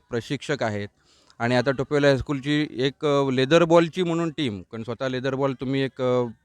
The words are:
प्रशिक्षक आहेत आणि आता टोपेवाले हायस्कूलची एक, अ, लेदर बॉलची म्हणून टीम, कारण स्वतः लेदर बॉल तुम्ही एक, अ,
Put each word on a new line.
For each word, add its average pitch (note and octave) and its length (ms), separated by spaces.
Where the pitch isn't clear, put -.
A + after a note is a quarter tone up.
प्रशिक्षक B2+ 540
आहेत G#2 240
आणि A#2+ 160
आता B2 160
टोपेवाले C#3+ 360
हायस्कूलची C#3 640
एक, C3+ 340
अ, C#3 240
लेदर C3+ 340
बॉलची E3+ 400
म्हणून E3+ 260
टीम, A#2 320
कारण A2+ 220
स्वतः A#2+ 240
लेदर B2+ 280
बॉल C3+ 180
तुम्ही C3+ 280
एक, C3+ 200
अ, B2+ 240